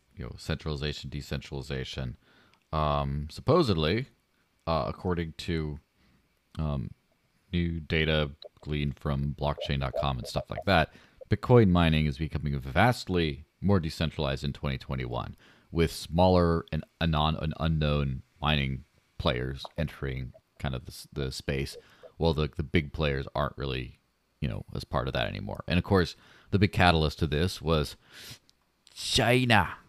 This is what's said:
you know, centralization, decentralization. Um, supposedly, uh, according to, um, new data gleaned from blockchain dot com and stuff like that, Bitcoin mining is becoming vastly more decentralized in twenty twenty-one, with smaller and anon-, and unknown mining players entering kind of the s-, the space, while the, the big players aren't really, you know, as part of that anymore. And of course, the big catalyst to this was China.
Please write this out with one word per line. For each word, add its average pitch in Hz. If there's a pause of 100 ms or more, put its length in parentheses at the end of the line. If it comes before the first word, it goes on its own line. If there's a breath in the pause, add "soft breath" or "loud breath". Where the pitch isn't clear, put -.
(160)
you -
know, -
centralization, 73
decentralization. 67 (560 soft breath)
Um, 73
supposedly, 113 (640)
uh, 78
according 85
to, 78 (760 soft breath)
um, 71 (600)
new 85
data 78 (300)
gleaned 73
from 71
blockchain 71
dot 65
com 69
and -
stuff -
like -
that, 85 (360 loud breath)
Bitcoin 113
mining 80
is 71
becoming 73
vastly 80 (160)
more 95
decentralized 76
in 71
twenty 69
twenty-one, 64 (380 soft breath)
with 80
smaller 87
and 78 (160)
anon-, 78
and 80
unknown 73 (180)
mining 69 (340)
players 65 (140)
entering 65 (280)
kind 67
of 65
the -
s-, -
the 67
space, - (400 loud breath)
while 82
the, 73
the 82
big 73
players 69
aren't 71
really, 65 (440)
you 69
know, 50 (120)
as -
part 65
of 65
that 58
anymore. 50
And 85
of 87
course, 92 (340 soft breath)
the 101
big 101
catalyst 82
to 87
this 76
was 76 (1000 loud breath)
China. 120 (160)